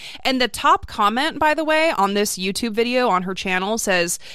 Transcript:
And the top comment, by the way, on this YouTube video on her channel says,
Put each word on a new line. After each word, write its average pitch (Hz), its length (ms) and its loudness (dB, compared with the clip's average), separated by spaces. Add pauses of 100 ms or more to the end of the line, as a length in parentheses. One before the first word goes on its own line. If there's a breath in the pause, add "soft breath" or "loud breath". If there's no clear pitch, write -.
(240 loud breath)
And 262 180 0
the 247 60 0
top 330 400 2
comment, 247 500 0
by 302 160 2
the 311 100 -2
way, 311 280 2
on 196 240 0
this 208 220 0
YouTube 196 360 -4
video 240 360 2
on 214 140 2
her 185 120 -4
channel 190 420 -2
says, 180 400 0 (180 loud breath)